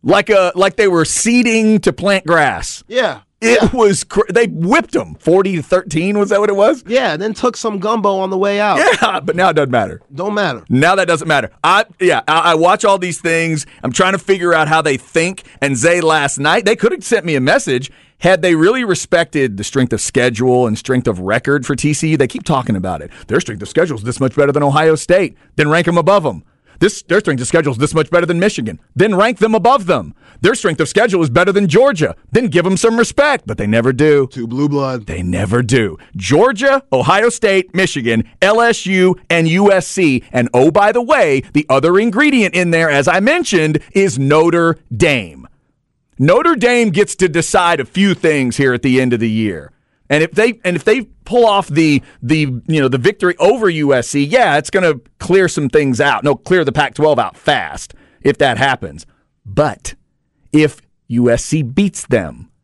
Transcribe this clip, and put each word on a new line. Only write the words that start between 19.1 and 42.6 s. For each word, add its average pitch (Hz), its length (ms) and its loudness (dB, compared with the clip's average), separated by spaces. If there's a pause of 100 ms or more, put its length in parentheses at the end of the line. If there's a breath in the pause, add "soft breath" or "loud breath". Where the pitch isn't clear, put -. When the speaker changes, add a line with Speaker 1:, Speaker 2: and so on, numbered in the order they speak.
Speaker 1:
the 101 80 -8
strength 127 300 -2
of 104 80 -6
schedule 123 640 0
and 107 100 -2
strength 127 320 -2
of 95 120 -4
record 120 440 -2
for 143 100 -4
T 151 200 -2
C 160 160 -4
U, 156 80 0
they 131 100 2
keep 240 160 -12
talking 127 320 -2
about 90 240 -6
it. 73 100 -16 (180 loud breath)
Their 113 120 -2
strength 101 220 -12
of 101 80 -14
schedule 160 260 -2
is 101 80 -12
this 120 160 -8
much 131 160 -2
better 143 160 2
than 151 100 0
Ohio 151 340 2
State. 175 380 0 (220 soft breath)
Then 151 140 0
rank 170 180 0
'em 170 80 0
above 170 300 2
'em. 95 160 -6 (380 soft breath)
This, - 220 0
their 190 180 0
strength 135 220 -4
of 120 40 -6
schedule 143 260 0
is 110 60 -8
this 147 140 -2
much 160 160 0
better 175 160 2
than 170 160 -2
Michigan. 135 400 -4 (160)
Then 196 180 2
rank 208 240 2
them 220 160 0
above 226 300 2
them. 120 300 -2 (260 soft breath)
Their 247 140 2
strength 170 260 -4
of 147 80 0
schedule 196 340 0
is 151 60 0
better 175 240 2
than 202 160 0
Georgia. 196 480 2 (160 soft breath)
Then 240 140 2
give 170 180 0
'em 190 140 0
some 226 200 2
respect. 277 480 0
But - 120 -8
they 104 80 -4
never 117 260 2
do. 143 360 2
Speaker 2:
Too 120 180 -10
blue 131 200 -4
blood. 135 380 -4
Speaker 1:
They 87 180 -8
never 98 400 -2
do. 107 360 0 (180 soft breath)
Georgia, 220 760 2
Ohio 185 380 2
State, 190 460 0
Michigan, 120 500 0 (160 soft breath)
L 220 220 4
S 233 240 0
U, 185 280 2 (140)
and 165 180 0
U 190 240 2
S 185 160 2
C. 147 360 0 (100)
And 120 220 0
oh, 135 160 4
by 202 200 2
the 240 120 0
way, 196 400 2 (100)
the 151 160 0
other 156 300 2
ingredient 233 560 2
in 175 160 0